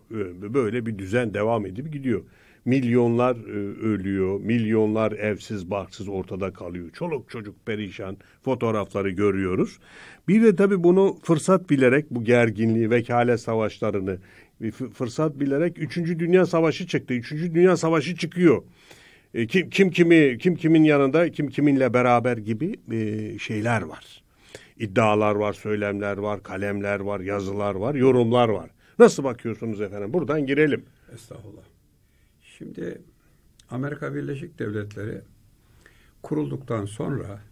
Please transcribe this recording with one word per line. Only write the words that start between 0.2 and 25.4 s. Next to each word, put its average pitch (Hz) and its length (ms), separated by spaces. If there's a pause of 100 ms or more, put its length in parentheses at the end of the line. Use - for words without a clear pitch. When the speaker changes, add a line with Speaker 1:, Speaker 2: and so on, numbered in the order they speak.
Speaker 1:
böyle 120 320
bir 110 120
düzen 101 360
devam 107 320
edip 127 280
gidiyor. 127 280 (440)
Milyonlar, 120 680
e, 104 460
ölüyor, 98 580
milyonlar 110 720
evsiz, 104 600
barksız 98 360
ortada 95 460
kalıyor. 87 400
Çoluk 156 360
çocuk 104 360
perişan, 104 520 (260)
fotoğrafları 110 640
görüyoruz. 95 720 (480)
Bir 220 160
de 214 120
tabii 196 280
bunu 190 400
fırsat 185 460
bilerek, 135 420
bu 120 120
gerginliği, 113 680
vekalet 120 500
savaşlarını 104 800 (440)
bir 110 100
fı-, 127 180
fırsat 139 500
bilerek 143 400
Üçüncü 165 400
Dünya 175 260
Savaşı 165 420
çıktı. 127 260
Üçüncü 151 420
Dünya 180 220
Savaşı 165 380
çıkıyor. 160 480 (720)
E, 113 140
kim, 160 220
kim 190 220
kimi, 160 460
kim 175 180
kimin 160 280
yanında, 147 480
kim 147 180
kiminle 131 440
beraber 123 440
gibi, 113 380 (160)
e, 107 480
şeyler 110 420
var. - 420 (560)
İddialar 107 560
var, 104 180